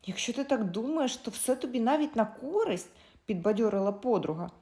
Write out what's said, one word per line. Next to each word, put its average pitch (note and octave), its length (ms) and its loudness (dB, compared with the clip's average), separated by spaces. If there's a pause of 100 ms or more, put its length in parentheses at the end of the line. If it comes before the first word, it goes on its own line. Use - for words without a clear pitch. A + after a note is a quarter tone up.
якщо F#3+ 300 -4
ти C#4 100 -2
так A3+ 280 2
думаєш, B3+ 460 0
то - 140 -8
все - 240 2
тобі B3+ 240 -4
навіть D4 360 2
на A3+ 100 4
користь», C4 640 -2 (360)
підбадьорила G3+ 680 2
подруга. F#3 600 0 (100)